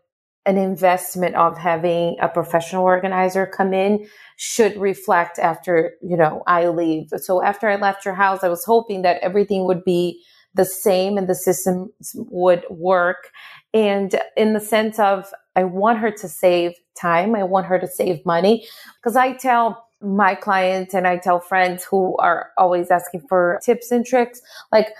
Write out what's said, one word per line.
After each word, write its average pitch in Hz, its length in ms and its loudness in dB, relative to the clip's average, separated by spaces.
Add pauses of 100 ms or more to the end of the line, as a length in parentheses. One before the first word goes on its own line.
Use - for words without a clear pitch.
(440)
an 196 140 2
investment 180 760 0
of 165 220 2
having 170 600 -2
a 165 80 0
professional 170 560 -2
organizer 185 640 0
come 190 260 -2
in 202 340 0 (300)
should 208 420 0
reflect 185 600 0
after, 165 640 0
you 175 140 -4
know, 156 300 2
I 175 220 4
leave. 160 400 -2 (100)
So 180 240 0
after 202 260 -2
I 202 80 0
left 196 280 -2
your 190 100 -6
house, 190 300 0
I 180 40 2
was 170 160 -4
hoping 220 380 0
that 175 200 2
everything 190 440 0
would 185 180 -2
be 175 380 -2 (320)
the 185 100 2
same 190 540 0
and 185 100 -4
the 185 60 0
systems 185 560 -2 (240)
would 180 560 0
work. 180 600 -2 (440)
And 202 440 0 (180)
in 214 180 2
the 208 60 0
sense 214 380 -2
of, 196 340 0 (240)
I 185 80 2
want 196 340 2
her 220 120 -2
to 208 180 -12
save 175 440 2 (240)
time. 180 380 0
I 202 80 0
want 185 240 0
her 180 120 0
to 180 80 -4
save 180 380 -4
money. 185 420 2 (360)
'Cause 233 140 -2
I 254 180 2
tell 233 500 0 (160)
my 196 360 0
clients 190 580 -2
and 185 140 2
I 180 80 0
tell 175 240 0
friends 180 440 0
who 185 340 0
are - 380 0
always 180 340 2
asking 175 380 -2
for 175 360 2
tips 240 260 -2
and 240 160 0
tricks, 247 340 0 (320)
like, 214 160 4 (120)